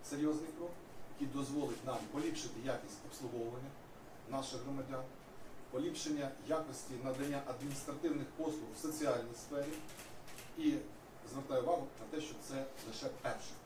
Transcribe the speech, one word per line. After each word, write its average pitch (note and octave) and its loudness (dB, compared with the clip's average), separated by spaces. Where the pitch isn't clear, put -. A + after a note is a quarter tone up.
серйозний G#3 4
крок, F3 -2
який C#3 0
дозволить C3+ 2
нам - 2
поліпшити D3+ 0
якість - 0
обслуговування A#2+ -2
наших C3 -2
громадян, C3+ 0
поліпшення D3 2
якості D3+ 2
надання C#3 2
адміністративних C#3 0
послуг D#3 0
в - -6
соціальній B2 4
сфері. C#3+ 0
І D4+ 8
звертаю C3+ 4
увагу D#3+ 6
на - -6
те, - 0
що - -6
це C3+ 0
лише - -2
перше. - 0